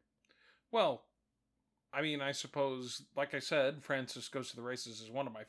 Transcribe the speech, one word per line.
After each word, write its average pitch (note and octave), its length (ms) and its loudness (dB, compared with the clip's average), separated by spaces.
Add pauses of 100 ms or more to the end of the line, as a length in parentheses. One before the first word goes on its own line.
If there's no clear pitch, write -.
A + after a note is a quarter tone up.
(720)
Well, E3+ 320 4 (880)
I C#3 80 2
mean, D3+ 200 2
I C#3 100 0
suppose, C3 720 0 (120)
like C#3+ 200 0
I C#3 40 2
said, C#3+ 440 4
Francis C3 440 -2
Goes C3 220 -4
to - 60 -10
the A#2+ 80 -10
Races A#2+ 360 -6
is A2 120 -14
one C3+ 160 -2
of A#2 60 -10
my A2 160 -10